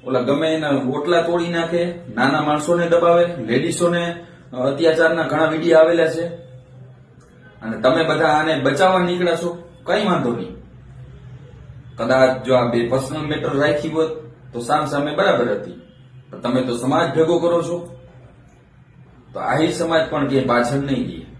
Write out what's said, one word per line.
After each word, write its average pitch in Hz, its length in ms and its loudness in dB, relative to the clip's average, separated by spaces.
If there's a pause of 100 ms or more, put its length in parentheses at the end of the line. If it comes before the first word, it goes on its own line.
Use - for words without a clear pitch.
ઓલા 127 160 0
ગમે 139 280 0
એના 156 220 -2
ઓટલા 143 520 0
તોડી 170 260 -2
નાખે, 170 460 -2 (220)
નાના 139 260 0
માણસોને 170 460 0
દબાવે, 170 400 4 (180)
લેડીઝોને, 170 720 0 (380)
અ, 123 40 -10
અત્યાચારના 160 680 2
ઘણા 151 220 0
વીડિયો 160 340 4
આવેલા 165 280 4
છે. 170 200 -4 (1300)
અને 113 200 -8
તમે 156 220 4
બધા 156 240 2
આને 156 320 2
બચાવવા 180 400 2
નીકળ્યા 175 360 0
છો, 170 340 -8 (140)
કંઈ 214 220 0
વાંધો 147 260 0
નહીં. - 300 -8 (1400)
કદાચ 127 480 4
જો 131 80 2
આ 123 160 4
બે 117 180 0
પર્સનલ 135 320 -2
મેટર 147 380 -4
રાખી 151 320 0
હોત, 160 320 -2 (320)
તો 120 60 -8
સામ 147 260 -2
સામે 143 300 -4
બરાબર 175 360 2
હતી, - 300 -8 (480)
પણ - 100 -16
તમે 127 220 -2
તો 120 160 -4
સમાજ 143 380 0
ભેગો 160 240 2
કરો 170 220 2
છો, 175 340 -8 (1400)
તો - 60 -10
આહિર 143 320 0
સમાજ 165 380 0
પણ 143 180 -2
ક્યાંય 131 180 0
પાછળ 120 320 0
નહીં 139 300 -2
રહે. - 180 -12 (140)